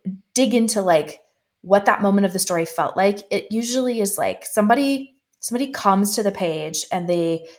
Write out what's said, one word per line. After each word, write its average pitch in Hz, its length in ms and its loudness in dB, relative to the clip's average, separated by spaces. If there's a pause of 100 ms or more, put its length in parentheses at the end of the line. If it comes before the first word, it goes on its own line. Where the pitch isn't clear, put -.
(340)
dig 247 200 2
into, 220 280 2
like, 160 400 2 (400)
what 202 240 2
that 214 160 4
moment 196 240 4
of 180 80 0
the 190 60 -2
story 170 260 -2
felt - 320 -4
like, 202 220 2 (120)
it 202 200 -2
usually 240 500 -2
is, 196 160 -2
like, 185 280 -4
somebody, 269 680 0 (240)
somebody 247 320 -4
comes 202 440 2
to 220 80 -2
the 196 80 0
page 160 600 -4
and 180 160 -4
they, 165 400 0 (120)